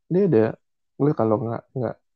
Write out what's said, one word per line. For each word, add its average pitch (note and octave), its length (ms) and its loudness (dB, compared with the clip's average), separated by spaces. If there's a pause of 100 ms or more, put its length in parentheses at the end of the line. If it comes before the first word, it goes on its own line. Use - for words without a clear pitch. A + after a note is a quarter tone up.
dia F3+ 180 0
ada, A2+ 200 4 (520)
lu C#3+ 140 2
kalau A2 320 0
nggak, A2+ 200 -8 (140)
nggak, A2+ 180 -6 (200)